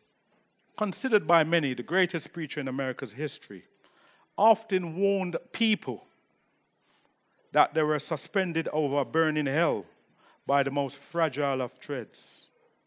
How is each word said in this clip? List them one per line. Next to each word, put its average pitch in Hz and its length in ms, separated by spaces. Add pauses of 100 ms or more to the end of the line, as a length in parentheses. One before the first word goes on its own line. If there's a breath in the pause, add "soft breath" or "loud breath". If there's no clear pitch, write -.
(760)
considered 208 480
by 165 200
many 156 280
the 120 100
greatest 175 500
preacher 156 260
in 131 80
America's 131 460
history, 120 500 (760 soft breath)
often 185 600
warned 190 400 (160)
people 214 520 (1500)
that 143 200
they 156 100
were 151 160
suspended 165 760
over 143 240
a 135 80
burning 151 400
hell 139 400 (600 soft breath)
by 143 180
the 131 80
most 139 260
fragile 143 640
of 123 120
threads. - 760 (380)